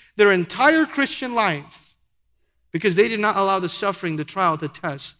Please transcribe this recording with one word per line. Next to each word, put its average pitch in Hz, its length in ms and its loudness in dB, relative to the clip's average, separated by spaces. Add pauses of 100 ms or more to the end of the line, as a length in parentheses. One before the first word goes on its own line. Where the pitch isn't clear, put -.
(160)
their 208 160 6
entire 254 540 2
Christian 262 480 -4
life 175 640 -4 (760)
because 170 220 0
they 208 140 4
did 226 120 -2
not 214 180 0
allow 196 200 0
the 180 120 -4
suffering, 180 480 -4
the 151 60 -6
trial, 170 320 0
the 151 120 -8
test - 520 -8